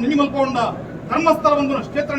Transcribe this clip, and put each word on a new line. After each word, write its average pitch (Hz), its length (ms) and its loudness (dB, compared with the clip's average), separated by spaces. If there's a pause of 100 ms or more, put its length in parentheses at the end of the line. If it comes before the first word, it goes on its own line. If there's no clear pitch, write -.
ನುಂಜಿ 285 180 2
ಮಲ್ಪೊಂಡ 269 380 0 (520)
ಧರ್ಮಸ್ಥಳ 311 500 2
ಒಂದು 269 140 0 (180)
ಕ್ಷೇತ್ರ 285 260 -2